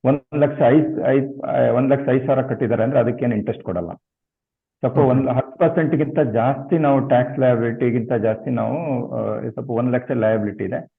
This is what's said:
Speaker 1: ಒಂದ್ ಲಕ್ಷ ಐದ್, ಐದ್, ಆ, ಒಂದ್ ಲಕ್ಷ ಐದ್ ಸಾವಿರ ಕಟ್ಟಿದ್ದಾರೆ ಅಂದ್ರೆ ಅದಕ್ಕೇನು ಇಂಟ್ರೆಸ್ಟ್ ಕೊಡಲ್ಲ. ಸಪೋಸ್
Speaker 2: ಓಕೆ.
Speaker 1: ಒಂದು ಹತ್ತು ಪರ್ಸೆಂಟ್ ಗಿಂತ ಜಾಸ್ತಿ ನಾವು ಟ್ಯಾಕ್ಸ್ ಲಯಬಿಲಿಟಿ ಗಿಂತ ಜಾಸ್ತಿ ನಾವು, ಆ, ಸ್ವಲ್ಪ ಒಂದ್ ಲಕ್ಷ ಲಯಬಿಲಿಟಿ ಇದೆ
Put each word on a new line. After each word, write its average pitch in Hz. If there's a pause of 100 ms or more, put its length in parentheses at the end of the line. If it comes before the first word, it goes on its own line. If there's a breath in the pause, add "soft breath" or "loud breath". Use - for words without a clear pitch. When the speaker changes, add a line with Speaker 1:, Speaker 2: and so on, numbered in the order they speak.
Speaker 1:
ಒಂದ್ 143
ಲಕ್ಷ 143
ಐದ್, 135
ಐದ್, 135
ಆ, 123
ಒಂದ್ 127
ಲಕ್ಷ 135
ಐದ್ 131
ಸಾವಿರ 135
ಕಟ್ಟಿದ್ದಾರೆ 117
ಅಂದ್ರೆ 135
ಅದಕ್ಕೇನು 120
ಇಂಟ್ರೆಸ್ಟ್ 104
ಕೊಡಲ್ಲ. 87 (880)
ಸಪೋಸ್ 127
Speaker 2:
ಓಕೆ. 156
Speaker 1:
ಒಂದು 131
ಹತ್ತು 127
ಪರ್ಸೆಂಟ್ 165
ಗಿಂತ 143
ಜಾಸ್ತಿ 131
ನಾವು 139
ಟ್ಯಾಕ್ಸ್ 123
ಲಯಬಿಲಿಟಿ 117
ಗಿಂತ 120
ಜಾಸ್ತಿ 110
ನಾವು, 120
ಆ, 113
ಸ್ವಲ್ಪ 123
ಒಂದ್ 123
ಲಕ್ಷ 123
ಲಯಬಿಲಿಟಿ 110
ಇದೆ 85 (120)